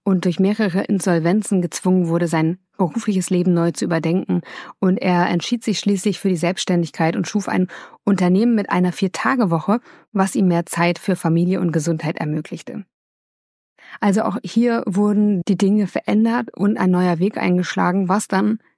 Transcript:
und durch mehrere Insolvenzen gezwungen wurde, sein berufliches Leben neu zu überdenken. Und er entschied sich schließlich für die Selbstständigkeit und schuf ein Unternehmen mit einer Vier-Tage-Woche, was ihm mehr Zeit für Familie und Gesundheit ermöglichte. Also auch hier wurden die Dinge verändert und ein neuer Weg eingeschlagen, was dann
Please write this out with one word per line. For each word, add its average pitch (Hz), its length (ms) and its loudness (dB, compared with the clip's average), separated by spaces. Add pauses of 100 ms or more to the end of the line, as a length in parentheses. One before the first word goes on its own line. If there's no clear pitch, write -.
und 190 200 0
durch 180 160 0
mehrere 196 440 0
Insolvenzen 185 760 0
gezwungen 180 480 0
wurde, 170 200 0
sein 160 300 0 (200)
berufliches 190 520 -2
Leben 180 220 2
neu 170 200 2
zu - 120 -6
überdenken. 170 560 0 (380)
Und 190 180 2
er 180 320 2
entschied 190 360 -2
sich 202 160 -2
schließlich 202 380 0
für 202 100 -2
die 185 80 0
Selbstständigkeit 170 800 0
und 175 120 -2
schuf 202 200 -4
ein 185 180 0 (380)
Unternehmen 190 500 2
mit 202 160 0
einer 180 220 2
Vier-Tage-Woche, 202 880 0 (320)
was 190 220 0
ihm 196 140 2
mehr 170 160 2
Zeit 170 340 0
für 185 180 -2
Familie 175 440 0
und 175 120 0
Gesundheit 160 460 -2
ermöglichte. 160 680 -8 (1160)
Also 185 220 2
auch - 200 -2
hier 233 440 0
wurden 208 640 2
die 190 100 2
Dinge 202 300 2
verändert 226 680 0
und 208 220 0
ein 185 120 2
neuer 180 280 2
Weg 190 180 0
eingeschlagen, 180 720 0
was 202 200 0
dann 208 320 0 (180)